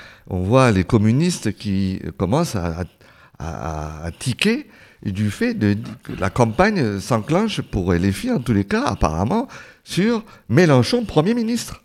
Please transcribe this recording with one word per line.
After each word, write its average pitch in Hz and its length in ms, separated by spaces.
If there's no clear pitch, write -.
on 92 120
voit 120 300
les 92 120
communistes 127 720
qui 95 440
commencent 120 400
à, 85 240
à, 87 40
à, 78 680
à 82 40
tiquer 220 560
du 104 260
fait 233 220
de, 104 240
que - 160
la 95 100
campagne 120 720
s'enclenche 147 640
pour 95 320
L 92 180
F 147 140
I, 254 60
en 202 80
tous 120 140
les 98 120
cas, 220 180
apparemment, 170 640
sur 214 400
Mélenchon 151 560
Premier 170 280
ministre. 233 520